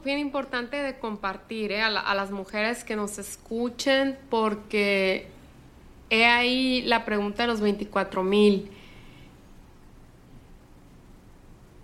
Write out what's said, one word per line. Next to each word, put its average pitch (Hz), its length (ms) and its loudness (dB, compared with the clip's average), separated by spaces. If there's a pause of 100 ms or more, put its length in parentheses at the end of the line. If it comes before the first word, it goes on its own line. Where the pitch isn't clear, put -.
bien 277 160 -2
importante 269 560 -4
de 277 240 -6
compartir, 208 720 -6
¿eh? 208 120 -2
A 220 60 2
la, 208 120 -2
a - 140 -2
las 196 160 -2
mujeres 214 520 -4
que 220 140 -4
nos 208 220 -6
escuchen, 262 1000 -2 (120)
porque 208 1000 0 (840)
he 226 160 4
ahí 247 560 2
la 226 240 0
pregunta 208 380 -2
de 240 40 0
los 226 140 0
veinticuatro 196 640 0
mil. 202 460 6 (3250)